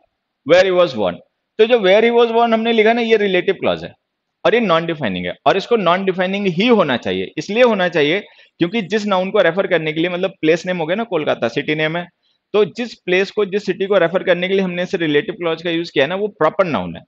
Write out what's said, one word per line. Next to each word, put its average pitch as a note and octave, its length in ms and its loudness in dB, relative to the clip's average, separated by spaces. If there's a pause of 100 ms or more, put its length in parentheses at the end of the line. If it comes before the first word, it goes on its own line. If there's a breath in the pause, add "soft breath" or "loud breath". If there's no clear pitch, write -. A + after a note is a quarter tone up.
(460)
where F3 200 6
he F#3 80 0
was F3 220 2
born। F2+ 240 -2 (400)
तो A3 60 6
जो A#3 140 4
where G3 240 4
he A#3 100 4
was A#3 200 2
born A#3 200 2
हमने A3+ 200 0
लिखा A3 200 4
ना, A#3+ 80 -2
ये A3+ 160 2
relative F#3 380 0
clause F2 280 -2
है - 100 -14 (520)
और G#3 100 4
ये A#3+ 60 2
नॉन E3+ 240 0
डिफाइनिंग A2+ 400 -6
है, F2 80 -6 (120)
और E3 120 2
इसको A3+ 200 0
नॉन F#3 280 0
डिफाइनिंग F#3+ 440 -2
ही F#3 200 0
होना E3+ 280 2
चाहिए। F#2+ 400 -4
इसलिए G#3 260 0
होना G3+ 260 2
चाहिए D#3+ 300 0 (400 soft breath)
क्योंकि F3 240 -2
जिस G3+ 220 -4
noun F#3+ 260 -2
को G#3+ 100 4
refer F3+ 260 0
करने D#3+ 260 -2
के D#3 60 -4
लिए, E3+ 100 -2
मतलब F3+ 320 -4
place E3 240 2
name F3+ 120 -4
हो D#3+ 80 -4
गया E3+ 100 -2
ना A#3 100 -4
कोलकाता, C#3 420 -2
city D3 280 -4
name D#3 220 -2
है, F3 100 -8 (460)
तो G#3 100 4 (120)
जिस A#3 200 -8
place F#3 360 -2
को, G#3 140 -2
जिस G3+ 200 -4
city F#3+ 200 -4
को G3 120 0
refer F3 260 0
करने F3+ 240 0
के F#3+ 60 -2
लिए G3 100 0
हमने F3+ 200 -6
इसे F#3 140 -6
relative D#3 380 -2
clause E3 280 -6
का F3 60 -4
यूज़ E3+ 220 -4
किया C#3+ 120 0
है D3 60 0
ना, F#3 60 -4
वो G#3 120 -4 (100)
proper D#3+ 300 0
noun F2+ 280 -4
है। F2 120 -16